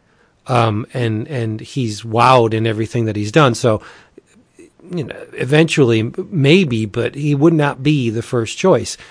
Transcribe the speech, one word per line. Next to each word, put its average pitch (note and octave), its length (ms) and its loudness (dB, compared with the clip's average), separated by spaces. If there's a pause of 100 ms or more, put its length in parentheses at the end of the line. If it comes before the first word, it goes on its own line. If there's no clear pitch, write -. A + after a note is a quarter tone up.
(480)
Um, A2+ 460 0
and, A#2 340 -4
and A2+ 320 -6
he's G#2+ 420 -6
wowed A#2 520 4
in A2 120 0
everything A2+ 400 -2
that G#2+ 100 -2
he's G#2 160 -4
done. C#3 220 4
So, A2 260 0 (1080)
you F3 140 -6
know, - 300 -14
eventually, C3+ 680 2
m-, A#2+ 140 -4 (160)
maybe, C#3 560 2
but A#2 300 -6
he D3 180 -2
would D3+ 200 4
not C#3+ 280 -2
be C3+ 280 0
the A2 120 -4
first A2+ 360 -4
choice. D#3+ 380 0 (140)